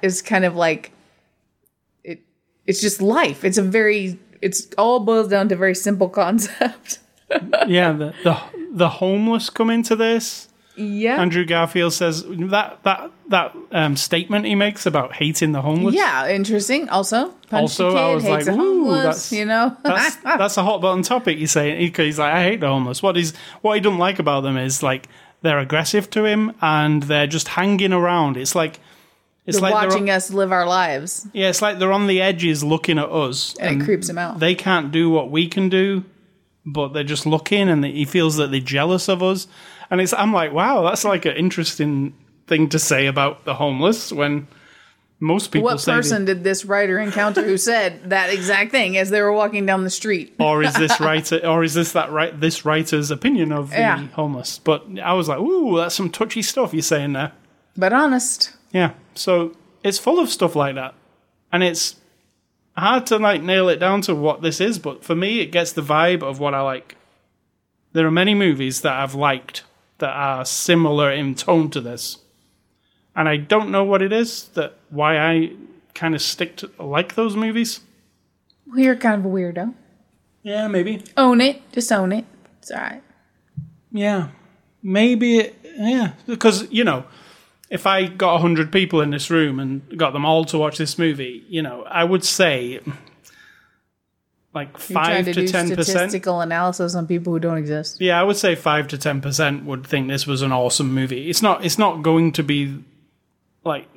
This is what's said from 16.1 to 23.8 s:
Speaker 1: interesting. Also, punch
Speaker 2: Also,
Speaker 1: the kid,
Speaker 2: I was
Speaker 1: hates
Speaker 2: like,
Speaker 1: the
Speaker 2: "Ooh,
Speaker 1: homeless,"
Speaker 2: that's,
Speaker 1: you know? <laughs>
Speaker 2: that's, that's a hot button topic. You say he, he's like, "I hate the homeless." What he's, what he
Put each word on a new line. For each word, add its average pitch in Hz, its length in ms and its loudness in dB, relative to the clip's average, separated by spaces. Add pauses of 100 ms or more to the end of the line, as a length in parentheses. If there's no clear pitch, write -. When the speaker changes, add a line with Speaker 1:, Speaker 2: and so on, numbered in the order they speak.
Speaker 1:
interesting. 208 600 0
Also, 220 400 0 (200)
punch 151 140 0
Speaker 2:
Also, 156 260 0
Speaker 1:
the 185 60 2
kid, 180 80 4
Speaker 2:
I 160 100 2
was 156 100 0
Speaker 1:
hates 151 240 0
Speaker 2:
like, 190 100 2
Speaker 1:
the 285 40 2
Speaker 2:
"Ooh, 370 240 4
Speaker 1:
homeless," 247 180 2
Speaker 2:
that's, 165 280 -2
Speaker 1:
you 214 140 -2
know? 226 340 2
<laughs> - 40 -20
Speaker 2:
that's, 277 340 0
that's 214 400 0
a 190 60 4
hot 190 180 0
button 185 200 2
topic. 190 380 0
You 156 80 -2
say 147 280 2 (120)
he, 165 40 -4 (120)
he's 151 160 0
like, 147 140 2
"I 180 100 2
hate 202 160 0
the 156 80 0
homeless." 131 340 -2
What 190 140 2
he's, 170 180 -2 (280)
what 214 120 2
he 214 80 2